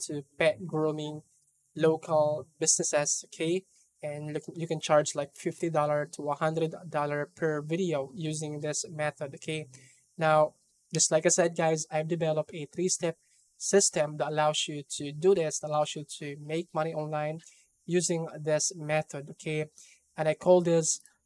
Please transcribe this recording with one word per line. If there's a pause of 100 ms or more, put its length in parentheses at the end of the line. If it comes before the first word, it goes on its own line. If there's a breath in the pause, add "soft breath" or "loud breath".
to (140)
pet
grooming (520)
local (120)
businesses,
okay? (400 soft breath)
And
look, (100)
you
can
charge,
like,
fifty
dollar
to
a
hundred (140)
dollar
per
video
using
this
method,
okay? (500 loud breath)
Now, (380)
just
like
I
said,
guys,
I've
developed
a
three-step (420 soft breath)
system
that
allows
you (140)
to
do
this,
that
allows
you (160)
to (100)
make
money
online (460 loud breath)
using (100)
this
method,
okay? (520 loud breath)
And
I
call
this (260 loud breath)